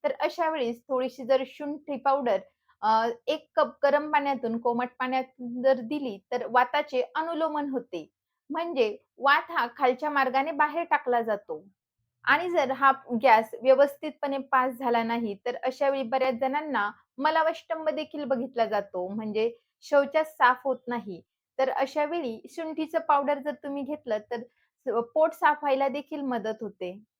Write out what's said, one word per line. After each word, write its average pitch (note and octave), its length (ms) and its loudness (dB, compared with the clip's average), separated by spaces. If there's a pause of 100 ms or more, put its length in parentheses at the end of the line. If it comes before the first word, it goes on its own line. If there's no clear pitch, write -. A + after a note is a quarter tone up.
तर C#4+ 160 0
अशा E4+ 300 0
वेळेस A#3+ 380 -4
थोडीशी B3+ 360 -4
जर C4 220 2
शुंठी D4 500 -10
पावडर, B3+ 420 0 (440)
अ, A3 260 2 (180)
एक D4+ 280 -4
कप C#4+ 320 0
गरम D4 260 2
पाण्यातून, C4+ 460 -2
कोमट A#3+ 300 0 (100)
पाण्यातून B3+ 640 -6
जर C4 180 4
दिली B3 380 -6 (140)
तर A#3+ 180 -4
वाताचे B3+ 640 0
अनुलोमन D#4 560 -2
होते, A3+ 400 -8 (400)
म्हणजे D4+ 460 0 (220)
वात C#4 320 4
हा C4+ 160 0 (100)
खालच्या C4 340 2
मार्गाने C4+ 400 0
बाहेर D4+ 340 0
टाकला B3 360 2
जातो. G3+ 440 -4 (600)
आणि E4 260 2
जर C#4+ 200 2
हा C4 220 4 (300)
गॅस A3+ 280 6 (120)
व्यवस्थितपणे C#4 760 2
पास C4 340 0
झाला A#3 300 0
नाही A3+ 320 -2 (120)
तर B3 80 -4
अशा C4 340 -2
वेळी C4+ 140 0
बऱ्याच B3+ 320 0
जणांना C4 560 -2 (280)
मलावष्टंभ D#4+ 720 0
देखील D4 360 -6
बघितला A#3+ 420 -2
जातो, G3+ 420 -4
म्हणजे G#3+ 480 -4 (240)
शौचास D4 520 2
साफ B3+ 320 4
होत B3+ 220 0
नाही. G3+ 360 -8 (360)
तर F3 120 4
अशा C#4 340 -2
वेळी D4 360 -4 (100)
शुंठीचं D#4+ 480 -6
पावडर D4 400 2
जर C#4 160 -6
तुम्ही C#4+ 280 -8
घेतलं B3+ 360 -4
तर A3 220 -8 (460)
स-, A#3 160 0 (120)
पोट D#4+ 180 4
साफ D4 300 2
व्हायला C#4 260 2
देखील C#4+ 320 -6
मदत A3+ 400 -4
होते. G3 380 -10 (220)